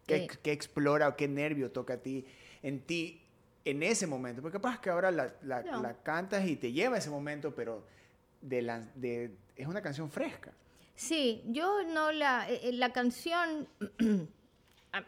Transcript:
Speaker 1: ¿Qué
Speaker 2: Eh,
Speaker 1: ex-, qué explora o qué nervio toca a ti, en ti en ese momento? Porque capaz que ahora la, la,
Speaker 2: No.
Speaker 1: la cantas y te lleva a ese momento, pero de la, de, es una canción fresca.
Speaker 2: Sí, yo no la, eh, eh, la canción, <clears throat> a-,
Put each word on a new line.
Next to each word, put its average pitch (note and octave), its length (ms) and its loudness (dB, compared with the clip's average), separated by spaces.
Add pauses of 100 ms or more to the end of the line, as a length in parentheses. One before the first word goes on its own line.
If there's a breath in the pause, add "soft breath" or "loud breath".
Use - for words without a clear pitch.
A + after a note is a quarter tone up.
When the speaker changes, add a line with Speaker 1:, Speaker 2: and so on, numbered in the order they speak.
Speaker 1:
¿Qué D#3 80 4
Speaker 2:
Eh, D3 120 2
Speaker 1:
ex-, - 120 -10
qué D3+ 140 0
explora D3 560 4
o C#3 80 0
qué D3 100 2
nervio C#3+ 460 0
toca B2 220 -4
a - 20 -2
ti, C3 280 -4 (380 loud breath)
en C#3 200 -2
ti E3 400 -4 (420)
en C#3+ 180 0
ese G3 240 2
momento? B2+ 360 -4
Porque E3 160 -6
capaz B3 220 -2
que - 100 -4
ahora F3+ 200 4
la, C#3+ 320 2
la, B2+ 220 -2
Speaker 2:
No. C#4+ 180 -4
Speaker 1:
la A#2+ 120 -4 (100)
cantas F#3+ 420 0
y E3 100 2
te A#2+ 160 -2
lleva A3 220 2
a G#3+ 60 2
ese D3 100 -4
momento, D3 440 -4
pero A2+ 300 -6 (560 soft breath)
de B2+ 220 0
la, A#2 180 -2 (140)
de, A#2+ 400 -4 (220)
es C3 100 -8
una F#3 160 -4
canción D3 280 -4
fresca. - 420 -6 (420 soft breath)
Speaker 2:
Sí, C4+ 540 2
yo F4+ 360 2
no D#4 280 2
la, C#4 360 2
eh, A#3+ 200 0
eh, B3 40 2
la B3 200 2
canción, D#4 760 0 (300)
<clears throat> - 960 -2
a-, F#3+ 160 -4